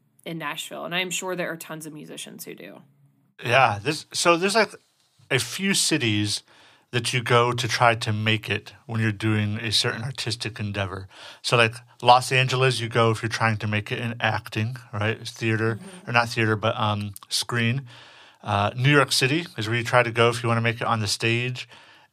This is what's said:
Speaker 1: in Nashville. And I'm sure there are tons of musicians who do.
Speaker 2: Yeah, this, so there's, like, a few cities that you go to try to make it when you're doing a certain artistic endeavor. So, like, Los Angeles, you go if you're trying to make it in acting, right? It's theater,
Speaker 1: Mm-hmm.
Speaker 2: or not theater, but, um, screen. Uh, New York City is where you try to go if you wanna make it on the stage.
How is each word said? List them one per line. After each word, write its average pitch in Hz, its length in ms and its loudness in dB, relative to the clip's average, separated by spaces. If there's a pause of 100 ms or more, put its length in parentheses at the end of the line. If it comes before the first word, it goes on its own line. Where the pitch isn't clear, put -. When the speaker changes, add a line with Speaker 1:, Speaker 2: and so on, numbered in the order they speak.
(240)
Speaker 1:
in 165 140 -10
Nashville. 151 460 -10
And 165 100 -6
I'm 185 160 -2
sure 185 260 -6
there 170 160 -4
are 165 40 -10
tons 160 300 -14
of 151 60 -14
musicians 156 520 -16
who - 100 -14
do. 90 260 -20 (640)
Speaker 2:
Yeah, 120 380 4
this, 151 300 -4
so 170 240 4
there's, 190 180 0
like, 214 200 2 (560)
a 135 80 4
few 190 360 -2
cities 107 680 0 (500)
that 123 220 -2
you 123 80 0
go 120 300 4
to 123 140 -4
try 117 280 4
to 113 180 -2
make 107 380 0
it - 240 -6 (100)
when 113 160 -4
you're 110 120 2
doing 107 480 0
a 113 120 -4
certain 117 300 -2
artistic - 580 -8
endeavor. 98 480 -6 (320)
So, - 160 2
like, 113 180 4 (280)
Los 123 280 6
Angeles, 131 500 2
you 117 100 -4
go 117 200 4
if 110 120 -2
you're 110 80 -4
trying 113 280 0
to 110 80 -4
make 107 240 -2
it 123 80 -4
in 117 220 -6
acting, 110 560 -2 (160)
right? 107 260 -2
It's 113 120 -14
theater, 113 460 0
Speaker 1:
Mm-hmm. - 340 -16
Speaker 2:
or - 20 -6
not 117 160 4
theater, 110 260 2
but, 107 220 0
um, 104 380 -2 (160)
screen. 120 580 -2 (540)
Uh, 104 340 0
New 127 140 2
York 139 200 4
City 156 360 0 (100)
is 107 120 -6
where 120 100 0
you 117 60 -4
try 123 180 4
to 117 100 0
go 117 160 6
if 117 140 0
you 120 80 0
wanna 117 100 2
make 113 220 0
it - 40 -2
on 113 140 0
the 104 80 -2
stage. 120 580 -2 (460)